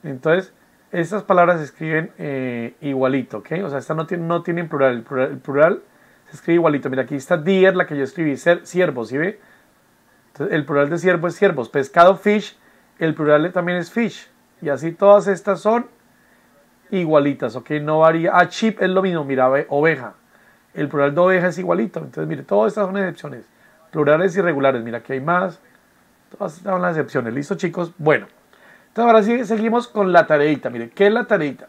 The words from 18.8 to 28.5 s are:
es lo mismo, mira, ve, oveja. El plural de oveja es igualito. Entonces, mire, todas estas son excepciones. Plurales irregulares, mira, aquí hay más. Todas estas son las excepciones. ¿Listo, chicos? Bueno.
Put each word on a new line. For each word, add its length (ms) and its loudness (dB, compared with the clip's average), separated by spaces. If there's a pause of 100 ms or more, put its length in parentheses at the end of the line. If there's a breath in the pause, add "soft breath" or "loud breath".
es 80 0
lo 120 0
mismo, 220 -2
mira, 240 0
ve, 220 0
oveja. 440 -2 (600 soft breath)
El 140 -6
plural 260 0
de 80 0
oveja 240 2
es 120 -4
igualito. 420 -2
Entonces, 280 -10
mire, 140 -8
todas 300 0
estas 140 -2
son 120 -6
excepciones. 480 -8 (440 soft breath)
Plurales 460 2
irregulares, 480 0
mira, 140 -8
aquí 160 -10
hay 60 -6
más. 400 -2 (680 soft breath)
Todas 280 -10
estas 160 -4
son 80 -2
las 140 -2
excepciones. 360 -4
¿Listo, 220 -6
chicos? 420 -6
Bueno. 300 0 (640 soft breath)